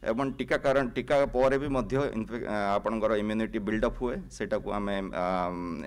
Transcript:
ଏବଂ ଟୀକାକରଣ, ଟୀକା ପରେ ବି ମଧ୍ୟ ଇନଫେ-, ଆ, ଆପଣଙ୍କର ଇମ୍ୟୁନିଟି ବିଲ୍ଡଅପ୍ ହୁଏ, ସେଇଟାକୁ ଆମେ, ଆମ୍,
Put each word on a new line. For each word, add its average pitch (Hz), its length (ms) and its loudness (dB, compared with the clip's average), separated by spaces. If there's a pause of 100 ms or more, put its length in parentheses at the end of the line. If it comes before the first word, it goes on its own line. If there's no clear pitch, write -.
ଏବଂ 127 280 0
ଟୀକାକରଣ, 135 560 2
ଟୀକା 135 380 2
ପରେ 131 320 4
ବି 143 100 -2
ମଧ୍ୟ 127 260 -2 (220)
ଇନଫେ-, 110 300 -6
ଆ, 107 100 -2 (200)
ଆପଣଙ୍କର 107 400 2
ଇମ୍ୟୁନିଟି 107 420 0
ବିଲ୍ଡଅପ୍ 107 420 0
ହୁଏ, 127 160 -2 (140)
ସେଇଟାକୁ 101 420 -2
ଆମେ, 101 240 -2 (160)
ଆମ୍, 87 760 -2